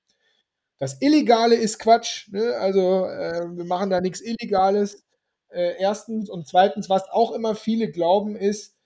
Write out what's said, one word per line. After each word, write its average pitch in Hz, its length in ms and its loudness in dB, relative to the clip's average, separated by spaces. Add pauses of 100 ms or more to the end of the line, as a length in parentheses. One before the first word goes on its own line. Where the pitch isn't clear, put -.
(800)
Das 135 220 -8
Illegale 233 560 4
ist 226 240 -2
Quatsch, - 500 2
ne? 220 300 -2
Also, 190 460 2
äh, 175 380 -6 (120)
wir 170 80 -8
machen 185 260 -2
da 180 100 0
nichts 180 200 -4
Illegales. 202 840 0 (440)
Äh, 175 320 -4
erstens 208 500 -4
und 170 160 -10
zweitens, 190 420 2
was 190 220 0
auch - 220 0
immer 226 240 -4
viele 220 340 -2
glauben, 190 460 0
ist, 202 500 -4